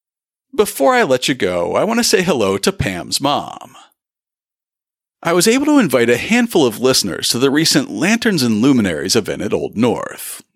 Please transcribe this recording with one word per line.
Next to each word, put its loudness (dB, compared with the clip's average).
Before 2
I 4
let 0
you 2
go, -2
I 2
want 0
to 0
say 2
hello 0
to -2
Pam's -6
mom. -6
I 0
was 2
able 2
to 4
invite 2
a 4
handful 0
of -2
listeners 0
to -2
the 4
recent 0
Lanterns -2
and 2
Luminaries 2
event -2
at -4
Old -4
North, -4